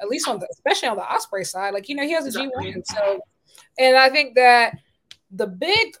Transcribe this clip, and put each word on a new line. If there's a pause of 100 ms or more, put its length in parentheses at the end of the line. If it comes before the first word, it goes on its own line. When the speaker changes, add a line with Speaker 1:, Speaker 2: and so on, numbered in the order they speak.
Speaker 1:
at
least
on
the,
especially
on
the
Ospreay
side.
Like,
you
know,
he
has
a
Speaker 2:
Exactly.
Speaker 1:
G
one,
so, (580)
and
I
think
that (520)
the
big